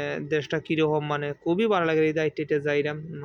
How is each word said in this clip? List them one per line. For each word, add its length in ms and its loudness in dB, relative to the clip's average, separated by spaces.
দেশটা 220 -2
কীরকম, 360 2
মানে 140 -2
খুবই 300 2
ভালো 140 2
লাগে। 220 4
এই 80 0
যে 80 0
আইটে 180 -2
আইটে 140 0
যাইরাম, 320 0